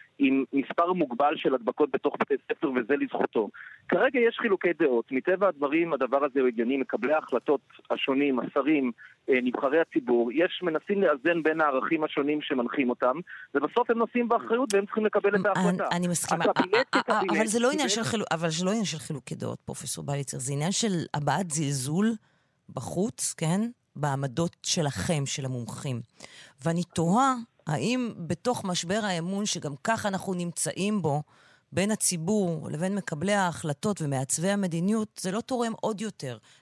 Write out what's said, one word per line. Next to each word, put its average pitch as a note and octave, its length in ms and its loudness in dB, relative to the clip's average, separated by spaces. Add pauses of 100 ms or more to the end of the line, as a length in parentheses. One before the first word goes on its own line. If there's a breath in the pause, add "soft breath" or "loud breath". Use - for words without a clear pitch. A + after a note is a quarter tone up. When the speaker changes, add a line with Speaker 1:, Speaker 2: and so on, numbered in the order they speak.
(180 loud breath)
Speaker 1:
עם C3+ 340 4
מספר E3+ 400 0
מוגבל D3 440 2
של C#3+ 180 0
הדבקות B2+ 360 0
בתוך C3+ 300 -2
בתי - 140 0 (180)
ספר, - 180 -2
וזה B2+ 260 0
לזכותו. C3 520 -2 (400 loud breath)
כרגע B3 320 2
יש A#3 220 2
חילוקי F3 360 2
דעות. B2+ 340 2
מטבע F#3 360 2
הדברים, D#3 440 0
הדבר C3+ 320 2
הזה C#3 160 0
הוא B2+ 80 4
הגיוני. A#2 280 0
מקבלי B2+ 360 0
ההחלטות D3 480 0 (300)
השונים, C3+ 500 0
השרים, C3+ 520 0 (380 loud breath)
אה, C3 120 6
נבחרי C3 380 2
הציבור, A#2+ 520 2
יש, E3 300 0
מנסים F3+ 400 0
לאזן D#3+ 400 2
בין D#3 180 2
הערכים D3+ 440 2
השונים D3 380 0
שמנחים B2+ 480 0
אותם, B2+ 260 0 (380 loud breath)
ובסוף D3+ 360 0
הם A#3 80 2
נושאים A#3 300 0
באחריות A3+ 460 0
והם G3 100 4
צריכים G#3+ 220 -2
לקבל G3+ 280 2
את G3+ 120 4
Speaker 2:
אני, - 20 4
Speaker 1:
ההחלטה. F#3 360 2 (120)
Speaker 2:
אני F3 120 0
מסכימה. E3+ 360 0
Speaker 1:
הקבינט F4 300 2
Speaker 2:
אה, A4+ 60 6 (140)
אה, F#3+ 40 4
אה, G3+ 40 2
Speaker 1:
כקבינט G3+ 280 0
Speaker 2:
אבל G#3+ 160 2
זה A3 140 0
לא A#3+ 100 4
עניין D4 180 0
Speaker 1:
קיבל A3 160 0
Speaker 2:
של A3 120 -2
חיlu-, G#3 140 -2
אבל E3 200 0
זה E3 140 -2
לא F#3 60 2
עניין A3 140 0
של D#3+ 140 -4
חילוקי D3+ 360 -8
דעות, A#2 300 -6
פרופסור - 400 -8
בליצר, C#3+ 340 -4
זה C3 140 -4
עניין D3 200 0
של G#3+ 200 0 (220)
הבעת D3+ 360 0
זלזול D3 560 0 (600)
בחוץ, C3 680 -4
כן? E3 240 0 (360)
בעמדות C#3 680 -2
שלכם, C#3+ 640 0
של C3+ 180 -6
המומחים. B2+ 560 -6 (640 loud breath)
ואני E3 180 0 (120)
תוהה, A3+ 400 4 (320)
האם G#3+ 500 0
בתוך F3 480 -4
משבר F3+ 380 -2
האמון F#3+ 440 -2
שגם D3+ 260 -4 (120)
ככה A3 240 0
אנחנו F#3+ 260 -4
נמצאים F3+ 680 -2
בו, D3+ 200 0 (500 soft breath)
בין F#3 180 0
הציבור F3 800 0
לבין E3+ 240 -2
מקבלי F3+ 380 -2
ההחלטות F#3 720 0
ומעצבי C#3 460 0
המדיניות, G3+ 600 0 (120)
זה F#3+ 120 -4
לא G#3+ 80 -2
תורם A#3 400 -2
עוד G3+ 200 -2
יותר D3+ 360 -8 (260 soft breath)